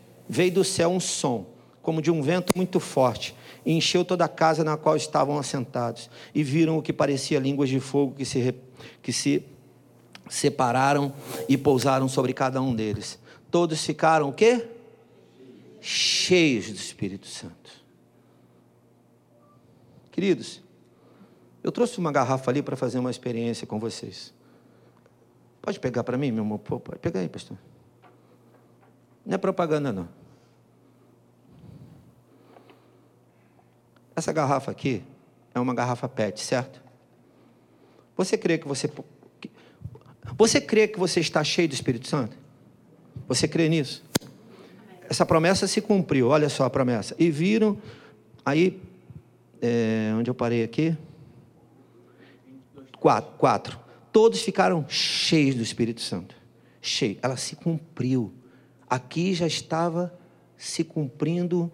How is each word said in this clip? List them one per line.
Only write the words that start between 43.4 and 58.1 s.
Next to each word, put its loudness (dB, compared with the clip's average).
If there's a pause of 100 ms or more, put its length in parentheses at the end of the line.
crê 2
nisso? 0 (1080)
Essa 2
promessa 4
se 0
cumpriu, 2
olha 6
só 0
a 2
promessa. -2
E 6
viram, 2 (680)
aí, 2 (800)
é, 0
onde 0
eu -2
parei 0
aqui? 0 (2000)
Quatro, 2
quatro. 0 (320)
Todos 6
ficaram 0
cheios 2
do -2
Espírito -2
Santo. -8 (460)
Cheio. -2
Ela -2
se -10
cumpriu. -2 (560)